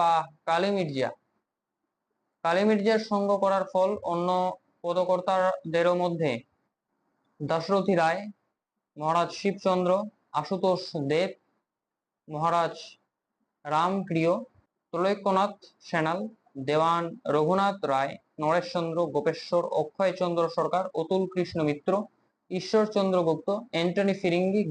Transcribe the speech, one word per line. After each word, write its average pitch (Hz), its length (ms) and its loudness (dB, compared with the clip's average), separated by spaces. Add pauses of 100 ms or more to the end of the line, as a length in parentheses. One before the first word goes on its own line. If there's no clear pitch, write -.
বা 170 100 4 (380)
কালী 180 280 2
মির্জা। 139 340 -2 (1300)
কালী 175 200 2
মির্জার 220 360 4 (100)
সঙ্গ 202 180 0 (140)
করার 196 300 2
ফল 190 180 2 (140)
অন্য 175 240 -2 (540)
পদকর্তাদেরও 180 1200 0
মধ্যে 165 280 0 (1080)
দাশরথী 180 540 0
রায়, 165 260 2 (760)
মহারাজ 165 340 0 (100)
শিবচন্দ্র, 185 500 0 (420)
আশুতোষ 180 520 0 (280)
দেব, 185 180 0 (960)
মহারাজ 160 460 0 (920)
রামপ্রিয়, 165 680 0 (600)
ত্রৈলোক্যনাথ 196 640 0 (340)
সেনাল, 165 300 0 (500)
দেওয়ান 160 360 2 (300)
রঘুনাথ 190 500 2
রায়, 139 280 0 (280)
নরেশচন্দ্র 165 580 0 (160)
গোপেশ্বর, 156 480 0 (180)
অক্ষয়চন্দ্র 175 640 -2 (140)
সরকার, 170 280 0 (100)
অতুল 185 280 0 (100)
কৃষ্ণ 175 260 -4 (100)
মিত্র, 147 240 -2 (580)
ঈশ্বরচন্দ্র 196 680 0 (100)
গুপ্ত, 156 200 -2 (240)
অ্যান্টনি 180 420 0
ফিরিঙ্গি, 190 560 0